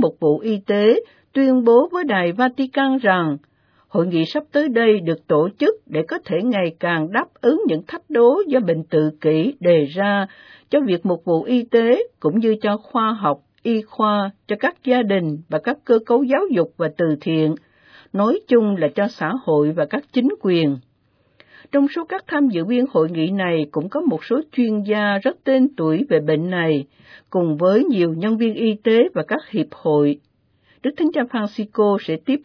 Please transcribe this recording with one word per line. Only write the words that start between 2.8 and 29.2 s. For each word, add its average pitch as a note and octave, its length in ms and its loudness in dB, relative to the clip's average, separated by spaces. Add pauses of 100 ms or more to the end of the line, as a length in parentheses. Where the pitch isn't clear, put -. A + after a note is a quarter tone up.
rằng F3+ 400 0 (500)
hội F3 200 -2
nghị D#3+ 180 0
sắp D4 260 -4
tới D4 180 0
đây A3+ 300 4
được E3 280 -4
tổ D#3+ 300 2
chức G#4+ 180 2 (100)
để D#3 220 -4
có D#4+ 180 -8
thể F3 180 -2
ngày F#3+ 360 -2
càng E3+ 320 -2
đáp C4 140 -2 (160)
ứng D#4 260 2
những D#3+ 200 -2
thách - 220 -14
đố C#4 380 4
do C4 120 2
bệnh E3 240 -2
tự D#3 280 0 (100)
kỷ D#3+ 380 0
đề E3+ 260 4
ra G3 420 -2 (420)
cho D4 160 2
việc F3+ 200 0
mục F3+ 200 -2
vụ E3 180 0
y A#3+ 200 0
tế A#3+ 400 2 (160)
cũng E3 200 0
như A3 220 2
cho G#3 160 0
khoa A3 360 -4
học, F#3 260 -2 (240)
y A3+ 180 -2
khoa, G#3 500 -2 (160)
cho G#3 120 -4
các F4 240 -2
gia B3 180 2
đình F3+ 360 -2 (120)
và D#3 140 -2
các C4+ 220 -4
cơ A3+ 200 4
cấu B3 180 2
giáo C4+ 180 0 (100)
dục F3 260 0
và D#3+ 200 -2
từ F3 80 0 (160)
thiện, D#3 340 0 (580)
nói A3 340 0
chung G#3+ 280 2
là D#3 200 0
cho G3+ 120 -2
xã D#3+ 240 -8 (120)
hội D3+ 280 2
và D#3+ 140 -2
các C#4+ 180 -8 (100)
chính B3+ 160 0 (120)
quyền. D#3+ 360 0 (960)
Trong C#4 160 2
số E4 180 -6
các F#4+ 220 -10
tham D4 220 0
dự E3+ 160 -2
viên B3 240 0
hội D#3+ 220 2
nghị E3 200 -2
này F3 400 -2
cũng E3 180 -6
có D4+ 120 -4
một G#3 240 -2
số C4 160 -2 (100)
chuyên A3 300 -2
gia G#3 360 -2
rất B3+ 260 -4
tên C4+ 340 2
tuổi D#3+ 320 0
về D#3+ 100 2
bệnh D#3 300 -2
này, D#3+ 360 -2 (440)
cùng E3+ 280 -2
với G3 260 2
nhiều F3+ 300 0
nhân G#3+ 240 -4
viên A3+ 160 -2
y A3 300 -2
tế A#3 300 2
và D#3 140 -4